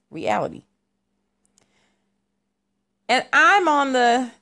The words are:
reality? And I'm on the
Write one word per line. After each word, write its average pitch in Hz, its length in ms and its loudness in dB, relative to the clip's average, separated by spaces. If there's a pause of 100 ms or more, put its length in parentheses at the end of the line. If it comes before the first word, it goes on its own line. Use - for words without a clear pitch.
(100)
reality? 165 520 -6 (2500)
And 247 240 0
I'm 339 360 4
on 285 240 0
the 247 380 0 (120)